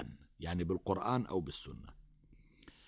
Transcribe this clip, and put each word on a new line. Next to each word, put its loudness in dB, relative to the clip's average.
يعني 0
بالقرآن 2
أو 2
بالسنة. -6